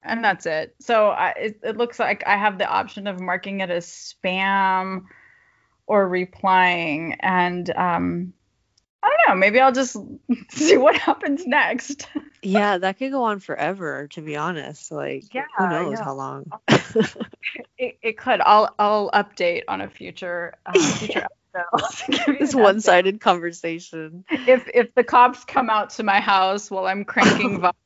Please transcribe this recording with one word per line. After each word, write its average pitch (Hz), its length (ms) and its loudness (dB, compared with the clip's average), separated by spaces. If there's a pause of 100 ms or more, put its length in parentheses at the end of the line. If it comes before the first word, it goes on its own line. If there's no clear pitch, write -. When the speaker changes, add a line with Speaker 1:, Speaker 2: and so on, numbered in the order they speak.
Speaker 1:
And 226 220 -6
that's 190 220 0
it. 156 340 -4
So 214 280 4
I, - 220 0
it, - 320 -8
it 220 140 -6
looks 240 220 -4
like 202 280 -2
I 208 100 4
have 202 200 0
the 185 120 -2
option 196 400 -4
of 185 120 -8
marking 185 400 -6
it 185 80 -4
as 180 180 -4
spam 190 1160 -2 (840)
or 202 220 4
replying. 180 1120 0
And, 180 560 0
um, 175 560 -2 (720)
I 415 60 2 (180)
don't 202 80 4
know. 185 60 0
Maybe 208 200 4
I'll 262 120 6
just 254 240 -2 (280)
<laughs> - 260 -4
see 302 260 4
what 277 200 6
happens 330 500 -2
next. 254 680 0
<laughs> - 40 -10 (240)
Speaker 2:
Yeah, 202 380 2
that 190 200 -2
could 269 120 -6
go 269 140 -2
on 208 160 -2
forever, 151 720 -6
to 165 100 -14
be 151 140 -8
honest. 151 560 -8
Like, 143 420 -8
Speaker 1:
Yeah, 277 120 -6 (120)
Speaker 2:
who 180 100 0
knows 170 300 -4
Speaker 1:
yeah. 214 60 -8
Speaker 2:
how 139 100 -8
long? 135 380 -12 (160)
<laughs> - 0 - (1080)
Speaker 1:
It, 254 240 -8
it 220 160 -6
could. 226 240 0
I'll, 208 380 4
I'll 208 320 0
update 180 560 0
on 190 140 -6
a 196 80 -8
future, 175 680 -12 (100)
uh, - 80 -12
Speaker 2:
<laughs> 311 260 2
Speaker 1:
future - 280 -6 (260)
episode 185 380 -4
<laughs> - 160 -12
to - 60 -2
give 698 160 -2
you 277 100 0
Speaker 2:
This 285 160 -2
Speaker 1:
an 262 60 4
update. - 20 8
Speaker 2:
one-sided 196 580 4
conversation. 170 1120 -4
Speaker 1:
If, 254 420 2
if 240 220 2
the 247 80 2
cops 247 420 4
come 254 240 -2
out 214 220 0
to - 140 -8
my 202 160 4
house 202 500 0
while 190 160 -4
I'm 196 180 -2
cranking 196 560 0
Speaker 2:
<laughs> - 0 -
Speaker 1:
Wagner 180 140 0 (100)